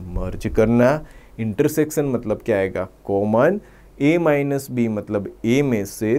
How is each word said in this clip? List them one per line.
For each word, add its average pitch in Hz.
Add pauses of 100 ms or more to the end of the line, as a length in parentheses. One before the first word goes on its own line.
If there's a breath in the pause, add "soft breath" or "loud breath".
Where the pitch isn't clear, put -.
(100)
मर्ज 92 (100)
करना, 120 (380 loud breath)
इंटरसेक्शन 147
मतलब 107
क्या 110
आएगा, 92 (160)
कॉमन, 110 (400 soft breath)
ए 147
माइनस 143
बी 123
मतलब 104 (180)
ए 120
में 120
से 110